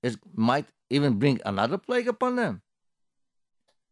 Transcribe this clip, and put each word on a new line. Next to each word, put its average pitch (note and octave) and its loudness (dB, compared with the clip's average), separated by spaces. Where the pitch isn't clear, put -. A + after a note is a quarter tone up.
is, A#2+ -4
might B2 2
even C3+ 2
bring B2+ 2
another G#2 0
plague B3 -2
upon B3 -2
them. F#3+ -4